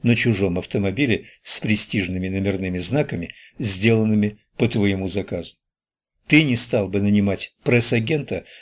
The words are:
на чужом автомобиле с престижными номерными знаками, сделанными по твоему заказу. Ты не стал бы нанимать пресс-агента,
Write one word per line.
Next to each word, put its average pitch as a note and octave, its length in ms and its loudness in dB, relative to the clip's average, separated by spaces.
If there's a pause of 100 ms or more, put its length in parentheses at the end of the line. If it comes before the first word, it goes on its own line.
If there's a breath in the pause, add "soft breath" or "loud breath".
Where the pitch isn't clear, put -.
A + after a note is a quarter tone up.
на A#2 140 2
чужом G2 420 0
автомобиле G2+ 680 -2 (140 loud breath)
с - 200 -2
престижными F#2 640 -2
номерными F#2+ 520 -2
знаками, F2+ 540 -4 (240 loud breath)
сделанными G#2+ 840 2 (180)
по A2 100 2
твоему G2 400 -2
заказу. F#2 480 -6 (760)
Ты D#3 140 6
не C3 120 2
стал G#2+ 340 0
бы G2 120 -2
нанимать G2+ 600 2
пресс-агента, A#2+ 840 0 (160 loud breath)